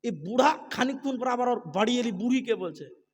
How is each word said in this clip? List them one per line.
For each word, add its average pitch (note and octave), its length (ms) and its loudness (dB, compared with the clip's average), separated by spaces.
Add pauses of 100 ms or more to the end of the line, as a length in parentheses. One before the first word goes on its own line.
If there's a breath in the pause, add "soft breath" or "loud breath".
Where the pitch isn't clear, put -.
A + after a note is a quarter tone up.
এই A#3+ 80 -2
বুড়া A3+ 480 2 (120)
খানিকক্ষণ C4 480 -2
পর B3+ 80 -4
আবার B3 220 0
ওর A#3+ 120 2 (140)
বাড়ি A3+ 260 4
এলি A3+ 120 0
বুড়িকে A#3 420 0
বলছে D#3+ 300 -6 (300)